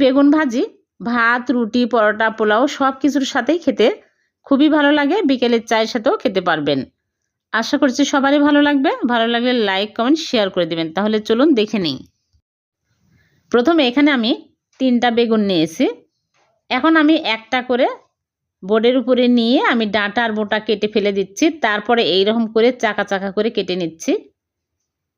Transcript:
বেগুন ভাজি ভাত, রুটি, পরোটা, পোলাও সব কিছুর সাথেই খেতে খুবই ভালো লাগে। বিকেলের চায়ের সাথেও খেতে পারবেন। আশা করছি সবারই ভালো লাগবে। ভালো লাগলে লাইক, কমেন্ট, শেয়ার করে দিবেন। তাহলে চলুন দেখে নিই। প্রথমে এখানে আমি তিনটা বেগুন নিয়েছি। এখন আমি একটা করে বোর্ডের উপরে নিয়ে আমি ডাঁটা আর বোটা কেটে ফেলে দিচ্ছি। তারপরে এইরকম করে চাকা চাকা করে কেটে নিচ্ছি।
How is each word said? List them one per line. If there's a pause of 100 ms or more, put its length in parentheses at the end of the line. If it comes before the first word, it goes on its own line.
বেগুন
ভাজি (380)
ভাত, (100)
রুটি,
পরোটা, (100)
পোলাও
সব
কিছুর
সাথেই
খেতে (600)
খুবই
ভালো
লাগে। (120)
বিকেলের
চায়ের
সাথেও
খেতে
পারবেন। (760)
আশা
করছি
সবারই
ভালো
লাগবে। (160)
ভালো
লাগলে (140)
লাইক,
কমেন্ট,
শেয়ার
করে
দিবেন।
তাহলে
চলুন
দেখে
নিই। (1500)
প্রথমে
এখানে
আমি (480)
তিনটা
বেগুন
নিয়েছি। (840)
এখন
আমি (140)
একটা
করে (760)
বোর্ডের
উপরে
নিয়ে (100)
আমি
ডাঁটা
আর
বোটা
কেটে
ফেলে
দিচ্ছি। (160)
তারপরে
এইরকম
করে
চাকা
চাকা
করে
কেটে
নিচ্ছি। (1080)